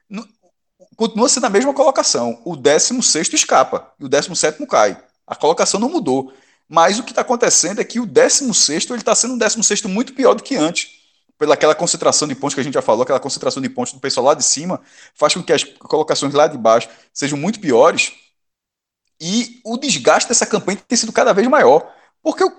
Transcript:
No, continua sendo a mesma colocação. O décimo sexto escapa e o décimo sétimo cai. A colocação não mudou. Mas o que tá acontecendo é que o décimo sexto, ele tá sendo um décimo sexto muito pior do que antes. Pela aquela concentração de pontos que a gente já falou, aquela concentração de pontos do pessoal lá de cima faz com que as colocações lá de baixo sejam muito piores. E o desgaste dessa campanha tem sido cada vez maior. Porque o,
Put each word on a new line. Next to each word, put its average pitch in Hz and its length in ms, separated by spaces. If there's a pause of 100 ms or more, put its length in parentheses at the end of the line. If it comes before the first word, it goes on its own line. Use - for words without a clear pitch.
No, 214 180 (680)
continua 220 320
sendo 262 180
a 220 40
mesma 254 220
colocação. 254 720
O - 120
décimo 147 460
sexto - 320
escapa - 640
e 143 60
o 135 40
décimo 143 260
sétimo 156 320
cai. 104 340 (300)
A - 60
colocação 165 420
não 233 100
mudou. 135 440 (360)
Mas 170 300
o 254 60
que - 100
tá - 80
acontecendo 214 580
é - 40
que - 160
o 247 60
décimo 208 460
sexto, 160 400
ele 233 100
tá 226 120
sendo 240 200
um 247 40
décimo 220 240
sexto 202 260
muito 214 240
pior 214 220
do 220 80
que 269 140
antes. 311 340 (480)
Pela 151 160
aquela 151 200
concentração 151 540
de 139 60
pontos 139 200
que 143 60
a 127 40
gente 135 100
já 139 80
falou, 113 200
aquela 127 180
concentração 135 420
de 131 80
pontos 123 220
do 131 80
pessoal 131 260
lá 147 80
de 139 80
cima 170 380 (340)
faz 151 180
com 180 100
que - 100
as 143 120
colocações 151 680
lá 147 140
de 147 100
baixo 113 300 (260)
sejam 143 240
muito 180 220
piores. 151 520 (1080)
E 208 440
o 226 140
desgaste 175 500
dessa 233 160
campanha 196 420
tem 233 120
sido 226 140
cada 254 200
vez 196 160
maior. 170 400 (340)
Porque 320 220
o, 370 140